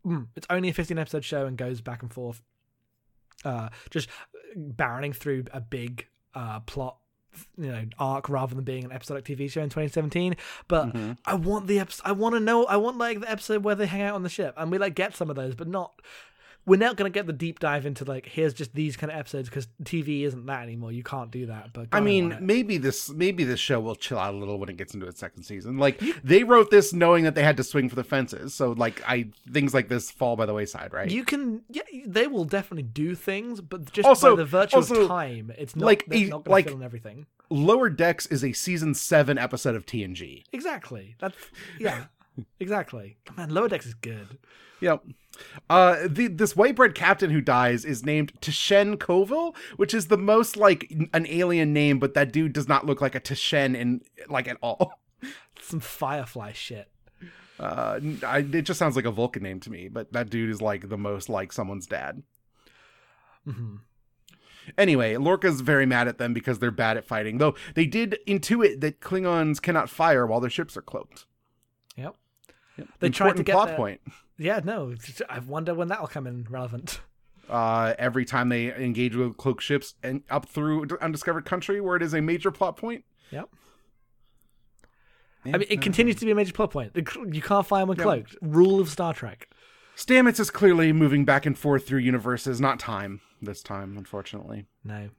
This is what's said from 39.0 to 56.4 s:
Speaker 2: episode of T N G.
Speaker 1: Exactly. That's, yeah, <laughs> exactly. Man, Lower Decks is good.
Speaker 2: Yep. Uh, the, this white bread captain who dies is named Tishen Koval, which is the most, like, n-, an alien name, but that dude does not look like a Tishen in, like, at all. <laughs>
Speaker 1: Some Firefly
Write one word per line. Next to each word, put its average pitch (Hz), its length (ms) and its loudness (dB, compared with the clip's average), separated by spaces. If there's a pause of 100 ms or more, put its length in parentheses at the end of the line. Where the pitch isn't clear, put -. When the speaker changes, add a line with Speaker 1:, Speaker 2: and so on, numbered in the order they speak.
Speaker 2:
episode 123 360 -2
of 107 120 -8
T 107 180 -6
N 92 100 -10
G. - 380 -16
Speaker 1:
Exactly. 165 640 -10
That's, 190 200 -10 (420)
yeah, 131 260 -6 (260)
<laughs> - 280 -16
exactly. 131 560 -6 (220)
Man, 165 100 -10
Lower 196 200 0
Decks 180 180 -4
is 117 80 -12
good. 110 440 -14 (420)
Speaker 2:
Yep. 165 220 0 (640)
Uh, 180 400 6
the, 208 200 0
this 196 280 0
white 233 200 6
bread 240 180 6
captain 180 360 2
who 151 100 4
dies 123 440 2
is 131 200 -6
named 151 360 0
Tishen 202 560 2
Koval, 208 600 0 (200)
which 208 160 2
is 202 140 -2
the 208 120 4
most, 214 380 4
like, 196 340 6
n-, 156 220 -2
an 165 160 2
alien 170 440 2
name, 147 260 4
but 139 160 0
that 143 180 2
dude 156 200 0
does 139 160 -4
not 143 180 2
look 139 140 0
like 131 160 -2
a 127 40 -6
Tishen 135 560 0
in, 123 260 -2 (260)
like, 127 180 -4
at 120 160 -8
all. - 380 -2 (280)
<laughs> - 320 -20
Speaker 1:
Some 165 200 -8
Firefly 127 720 -8